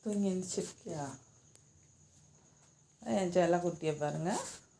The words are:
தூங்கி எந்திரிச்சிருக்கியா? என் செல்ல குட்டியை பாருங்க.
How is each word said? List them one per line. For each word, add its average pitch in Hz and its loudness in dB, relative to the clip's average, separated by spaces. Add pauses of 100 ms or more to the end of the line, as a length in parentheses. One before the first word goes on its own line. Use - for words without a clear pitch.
தூங்கி 202 2
எந்திரிச்சிருக்கியா? 180 -4 (2000)
என் 208 0
செல்ல 175 6
குட்டியை 170 0
பாருங்க. 151 -2 (480)